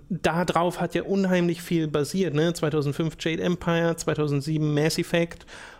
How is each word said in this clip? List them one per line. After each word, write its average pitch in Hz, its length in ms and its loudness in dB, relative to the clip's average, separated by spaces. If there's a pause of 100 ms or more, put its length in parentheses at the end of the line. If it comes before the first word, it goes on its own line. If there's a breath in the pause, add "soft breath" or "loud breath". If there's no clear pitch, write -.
(100)
da 170 340 0
drauf 170 380 0
hat 170 120 -4
ja 170 80 0
unheimlich 180 600 2
viel 160 260 0
basiert, 151 460 0
ne? 165 180 4
Zweitausendfünf 151 640 0
Jade 170 240 -2
Empire, 170 540 0
zweitausendsieben 151 800 0
Mass 156 240 2
Effect 170 480 -2 (340 loud breath)